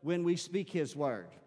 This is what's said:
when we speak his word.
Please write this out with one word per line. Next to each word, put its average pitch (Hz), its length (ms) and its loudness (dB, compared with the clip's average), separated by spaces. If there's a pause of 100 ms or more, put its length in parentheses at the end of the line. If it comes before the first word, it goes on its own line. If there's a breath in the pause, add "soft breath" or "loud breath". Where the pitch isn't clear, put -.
when 175 220 0
we 170 120 4
speak 175 360 -2
his 151 240 0
word. 120 320 0 (200)